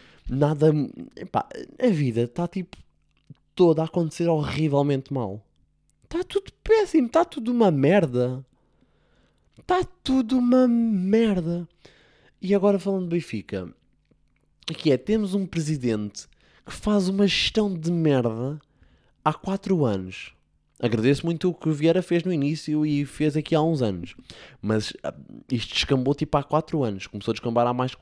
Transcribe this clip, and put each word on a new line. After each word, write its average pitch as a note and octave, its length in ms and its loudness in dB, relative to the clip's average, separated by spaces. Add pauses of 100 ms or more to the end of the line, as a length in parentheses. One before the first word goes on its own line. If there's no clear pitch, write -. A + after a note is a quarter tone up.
(280)
Nada, D3 440 2 (440)
epá, - 320 -6 (320)
a B3 80 4
vida C3+ 340 2
está, F3 260 -4
tipo, - 280 -10 (800)
toda D#3+ 280 6
a D#3+ 40 -2
acontecer E3+ 420 -2
horrivelmente C#3+ 840 0
mal. A2 320 -6 (640)
Tá E4+ 160 -4
tudo - 280 -6 (100)
péssimo, F#4+ 460 2
tá E4 160 2
tudo B3 280 -6
uma A3+ 180 6
merda. C3 760 2 (1200)
Tá F#4 160 2 (200)
tudo C4 360 0
uma B3+ 300 4
merda. G3+ 1000 0 (720)
E F#3+ 140 0
agora G3+ 240 4
falando F#3+ 260 -2
de E3+ 120 -2
Benfica, G2+ 560 -6 (920)
que D#3 260 0
é, B2+ 60 4
temos G#3 360 -2
um G3 120 -2
presidente B2 800 -4 (400)
que - 60 -16
faz G3+ 360 0
uma G3 180 2
gestão G3+ 460 0
de E3 180 -4
merda C#3 680 0 (640)
há D#3 80 2
quatro F#3+ 520 -2
anos. F#2+ 480 -4 (480)
Agradeço A#2+ 440 2
muito E3+ 240 -2
o E3+ 60 -2
que - 140 -4
o D#3 40 2
Vieira E3 300 2
fez E3+ 220 0
no F#3 80 -2
início D3+ 520 -2
e D3 220 0
fez D3+ 300 -2
aqui D#3 180 -2
há D3+ 80 4
uns D#3+ 180 0
anos. F#2 340 -4 (460)
Mas, G#2+ 320 -2 (100)
ah, - 120 -6 (360)
isto B2 220 -4
descambou, C3+ 420 0
tipo, D3+ 220 -2
há C#3 60 2
quatro D#3 400 -2
anos. G#2 240 -4
Começou G#2+ 260 -6
a - 20 2
descambar A#2 320 0
há A#2+ 60 0
mais, B2+ 300 -4